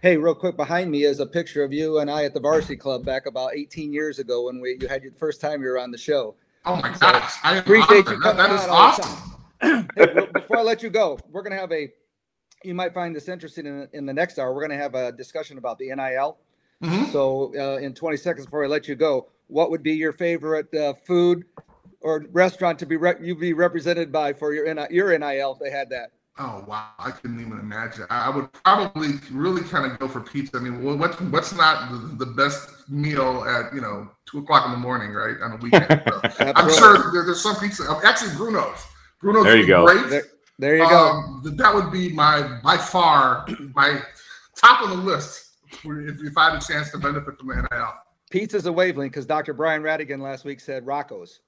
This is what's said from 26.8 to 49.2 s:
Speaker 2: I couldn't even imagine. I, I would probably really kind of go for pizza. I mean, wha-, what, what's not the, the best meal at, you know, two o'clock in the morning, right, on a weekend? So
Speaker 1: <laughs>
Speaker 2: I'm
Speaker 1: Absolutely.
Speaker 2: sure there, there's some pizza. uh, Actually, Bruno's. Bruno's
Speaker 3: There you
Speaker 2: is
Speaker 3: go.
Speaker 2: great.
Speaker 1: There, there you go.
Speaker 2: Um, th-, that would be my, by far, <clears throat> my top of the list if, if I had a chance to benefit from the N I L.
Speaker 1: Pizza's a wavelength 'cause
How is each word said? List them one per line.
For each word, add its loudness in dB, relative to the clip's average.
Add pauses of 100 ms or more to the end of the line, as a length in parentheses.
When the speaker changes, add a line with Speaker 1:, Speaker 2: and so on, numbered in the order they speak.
Speaker 2:
I -10
couldn't -12
even -12
imagine. -10
I, -2
I 0
would -6
probably 0 (180)
really -2
kind -4
of -12
go -8
for -10
pizza. -10
I -4
mean, -8
wha-, -2
what, -2 (120)
what's -2
not 0
the, -8
the -12
best -4
meal -2
at, -4
you -8
know, -10 (160)
two -12
o'clock 4
in -6
the -8
morning, -6
right, -6
on -8
a -12
weekend? 4 (180)
So -2
Speaker 1:
<laughs> -2
Speaker 2:
I'm 2 (100)
Speaker 1:
Absolutely. 6
Speaker 2:
sure 10
there, 0
there's -2
some 0
pizza. -6
uh, -4
Actually, 2
Bruno's. -4 (360)
Bruno's 6
Speaker 3:
There 10
you 8
Speaker 2:
is 2
Speaker 3:
go. 8
Speaker 2:
great. 4
Speaker 1:
There, 0 (360)
there 2
you 6
go. 8
Speaker 2:
Um, -6
th-, -8
that 4
would 0
be -4
my, 2
by 2
far, 2 (120)
<clears throat> -16
my 2 (560)
top 8
of -4
the -4
list -6 (180)
if, -12
if -6
I 4
had -6
a -10
chance -6
to -12
benefit -6
from -16
the -8
N -4
I -6
L. -8 (320)
Speaker 1:
Pizza's -4
a -4
wavelength -2
'cause -10